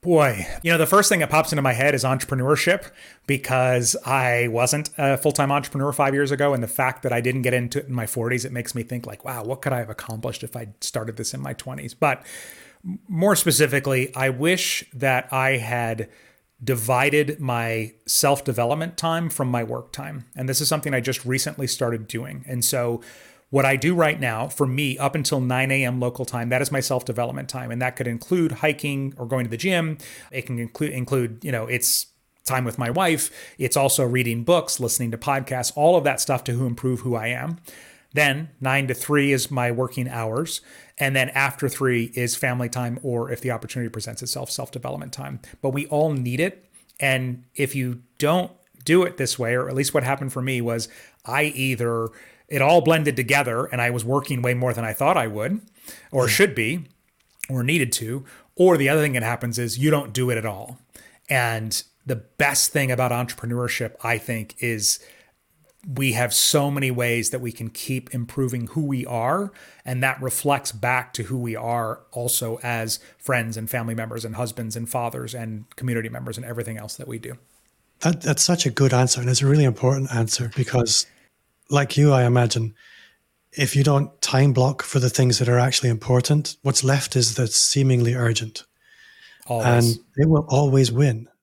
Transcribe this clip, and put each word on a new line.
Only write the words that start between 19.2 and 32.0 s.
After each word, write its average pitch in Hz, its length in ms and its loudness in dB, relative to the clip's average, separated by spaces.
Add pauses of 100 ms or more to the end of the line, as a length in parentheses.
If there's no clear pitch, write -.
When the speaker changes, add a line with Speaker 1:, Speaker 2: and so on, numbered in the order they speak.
Speaker 1:
from 131 200 -2
my 120 140 0
work 123 280 -8
time. 143 340 -12 (100)
And 127 140 -6
this 131 120 0
is 143 60 0
something 151 260 -2
I 127 80 2
just 127 240 -4
recently 131 420 -4
started 117 400 -2
doing. 131 400 -8
And 123 160 -4
so 120 380 -2 (480)
what 135 160 2
I 135 100 4
do 147 180 2
right 165 260 2
now, 120 280 -2
for - 180 0
me, 135 320 -2
up 139 180 -2
until 147 240 0
nine 127 320 0
A 135 140 2
M 123 140 -2
local 123 260 -2
time, 120 240 -6
that 127 120 2
is 135 100 -2
my 143 80 0
self-development 127 680 -4
time. 123 220 -8
And 120 100 -4
that 127 140 -2
could 123 120 -4
include 156 460 0
hiking 143 640 -2
or 127 80 -10
going 127 200 -2
to 117 60 -4
the 117 60 -6
gym. 165 400 0 (340)
It 127 120 -8
can 123 160 -6
include, 117 320 -4
include, 123 520 -2
you 147 80 -4
know, 113 160 -4
it's - 400 0 (380)